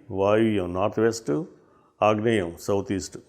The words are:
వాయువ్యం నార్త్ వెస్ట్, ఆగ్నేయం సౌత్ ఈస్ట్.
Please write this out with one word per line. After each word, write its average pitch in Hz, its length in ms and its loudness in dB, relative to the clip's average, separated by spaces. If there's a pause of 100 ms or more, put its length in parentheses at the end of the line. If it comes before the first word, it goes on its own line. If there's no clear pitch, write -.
(100)
వాయువ్యం 101 640 2
నార్త్ 104 260 -2
వెస్ట్, 117 420 0 (600)
ఆగ్నేయం 107 580 2
సౌత్ 98 320 -2
ఈస్ట్. - 260 -6 (100)